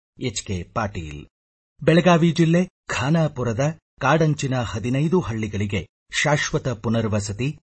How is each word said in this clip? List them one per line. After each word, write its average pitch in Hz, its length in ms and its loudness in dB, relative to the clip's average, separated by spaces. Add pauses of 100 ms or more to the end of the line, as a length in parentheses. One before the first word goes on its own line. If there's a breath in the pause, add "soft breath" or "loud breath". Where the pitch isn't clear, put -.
(200)
ಎಚ್ 123 220 -6
ಕೆ 90 200 -6
ಪಾಟೀಲ್. 82 640 -8 (560)
ಬೆಳಗಾವಿ 170 500 4
ಜಿಲ್ಲೆ 170 360 2 (200)
ಖಾನಾಪುರದ 139 920 0 (220)
ಕಾಡಂಚಿನ 143 640 2
ಹದಿನೈದು 131 580 0
ಹಳ್ಳಿಗಳಿಗೆ 104 680 -4 (260)
ಶಾಶ್ವತ 147 560 0
ಪುನರ್ವಸತಿ, 110 920 -2 (140)